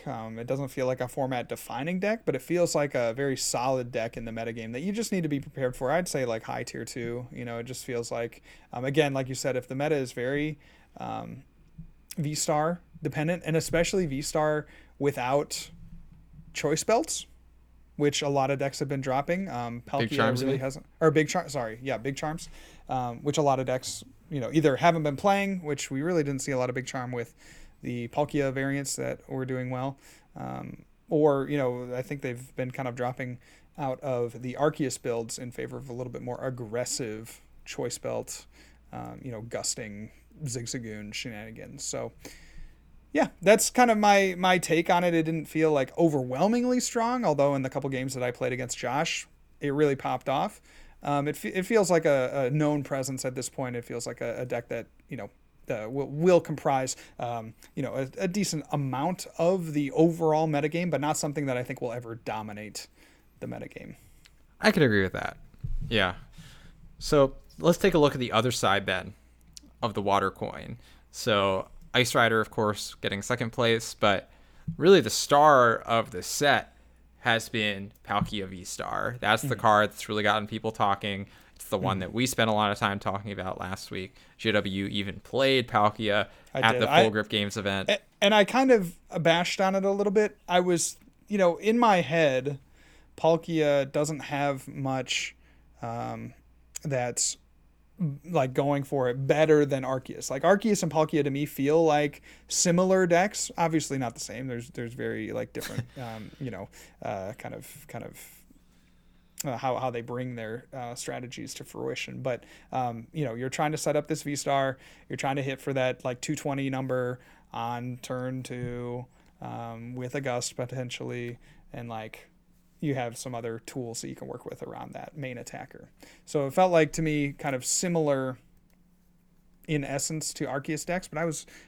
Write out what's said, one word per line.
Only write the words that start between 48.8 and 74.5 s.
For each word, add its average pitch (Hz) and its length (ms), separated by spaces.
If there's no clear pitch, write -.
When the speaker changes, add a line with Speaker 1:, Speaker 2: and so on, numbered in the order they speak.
Speaker 1:
it 147 140
really 143 220
popped 135 340
off. 160 320
Um, 143 240
it 147 80
fe-, 214 180
it 185 100
feels 202 280
like 165 140
a, 135 400
a 123 60
known 147 320
presence 135 420
at 127 100
this 127 140
point. 127 260
It 120 80
feels 120 220
like 120 160
a, 117 200
a 127 40
deck 127 240
that, 113 160
you 139 80
know, 104 120
uh, 110 200
will, 135 180
will 165 340
comprise, 135 540
um, 117 340
you 147 80
know, 110 120
a, 131 120
a 196 100
decent 175 440
amount 143 560
of 170 360
the 143 180
overall 160 560
metagame, 156 420
but 147 120
not 147 160
something 151 280
that 131 120
I 123 60
think 131 180
will 120 120
ever 117 220
dominate 107 720
the 123 60
metagame. - 480
Speaker 2:
I 220 120
could 180 120
agree 107 200
with 92 100
that. - 240
Yeah. 95 260
So 139 360
let's 165 180
take 196 160
a 170 60
look 147 140
at 139 60
the 117 120
other 113 200
side 98 340
then 95 280
of 110 120
the 104 80
water 98 280
coin. - 480
So 98 560
Ice 123 220
Rider, 113 260
of 104 100
course, 107 440
getting 101 260
second 120 300
place, 117 420
but 101 360